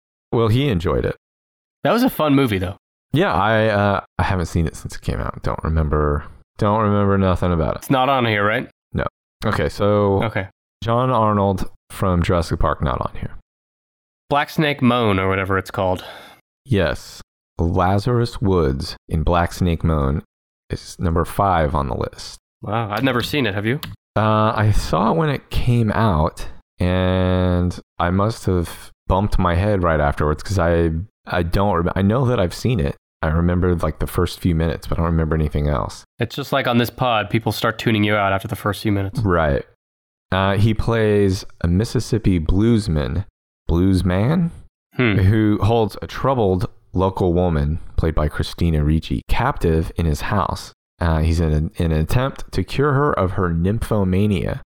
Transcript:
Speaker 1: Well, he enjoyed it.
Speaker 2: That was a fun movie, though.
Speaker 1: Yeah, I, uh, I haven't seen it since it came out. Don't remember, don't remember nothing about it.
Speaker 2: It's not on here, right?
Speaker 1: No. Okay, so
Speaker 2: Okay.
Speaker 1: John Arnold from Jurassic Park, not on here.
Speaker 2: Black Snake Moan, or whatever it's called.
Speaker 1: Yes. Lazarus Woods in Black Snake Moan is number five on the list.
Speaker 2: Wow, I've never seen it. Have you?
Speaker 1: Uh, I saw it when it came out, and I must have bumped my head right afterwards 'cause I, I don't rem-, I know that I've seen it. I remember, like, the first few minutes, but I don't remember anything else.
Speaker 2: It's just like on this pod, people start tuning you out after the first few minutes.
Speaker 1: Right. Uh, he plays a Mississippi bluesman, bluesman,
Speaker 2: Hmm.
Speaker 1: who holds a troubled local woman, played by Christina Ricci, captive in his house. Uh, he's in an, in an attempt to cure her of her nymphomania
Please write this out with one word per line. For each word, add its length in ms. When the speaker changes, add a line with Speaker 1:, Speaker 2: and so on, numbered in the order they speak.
Speaker 1:
Well, 160
he 200
enjoyed 360
it. 120
Speaker 2:
That 80
was 100
a 80
fun 240
movie, 240
though. 180
Speaker 1:
Yeah, 200
I, 340
uh, 340
I 60
haven't 220
seen 200
it 80
since 220
it 60
came 180
out. 220
Don't 200
remember, 640
don't 240
remember 360
nothing 340
about 240
it. 20
Speaker 2:
It's 120
not 180
on 180
here, 180
right? 240
Speaker 1:
No. 120
Okay, 240
so 560
Speaker 2:
Okay. 240
Speaker 1:
John 280
Arnold 600
from 320
Jurassic 360
Park, 240
not 180
on 200
here. 160
Speaker 2:
Black 220
Snake 320
Moan, 380
or 80
whatever 300
it's 120
called. 340
Speaker 1:
Yes. 560
Lazarus 800
Woods 560
in 140
Black 300
Snake 320
Moan 380
is 280
number 260
five 500
on 140
the 80
list. 420
Speaker 2:
Wow, 280
I've 140
never 180
seen 240
it. 80
Have 120
you? 120
Speaker 1:
Uh, 380
I 200
saw 380
it 40
when 120
it 220
came 420
out, 540
and 1000
I 120
must 360
have 440
bumped 320
my 160
head 280
right 180
afterwards 420
'cause 160
I, 320
I 160
don't 340
rem-, 180
I 80
know 240
that 140
I've 140
seen 260
it. 160
I 80
remember, 480
like, 240
the 80
first 320
few 140
minutes, 340
but 100
I 40
don't 100
remember 240
anything 320
else. 360
Speaker 2:
It's 160
just 180
like 140
on 120
this 120
pod, 400
people 220
start 260
tuning 240
you 140
out 160
after 160
the 80
first 260
few 80
minutes. 300
Speaker 1:
Right. 440
Uh, 240
he 180
plays 680
a 80
Mississippi 720
bluesman, 840
bluesman, 800
Speaker 2:
Hmm. 220
Speaker 1:
who 440
holds 400
a 40
troubled 600
local 400
woman, 460
played 180
by 140
Christina 560
Ricci, 440
captive 680
in 80
his 180
house. 500
Uh, 200
he's 200
in 120
an, 240
in 160
an 80
attempt 520
to 100
cure 300
her 200
of 200
her 180
nymphomania 1080